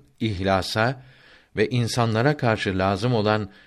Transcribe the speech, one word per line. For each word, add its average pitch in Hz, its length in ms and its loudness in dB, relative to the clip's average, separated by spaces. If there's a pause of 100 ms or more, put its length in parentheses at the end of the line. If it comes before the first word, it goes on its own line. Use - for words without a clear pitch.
(200)
ihlasa 104 800 -2 (540)
ve 107 120 2
insanlara 120 680 0
karşı 104 420 0
lazım 98 360 0
olan 107 360 0 (160)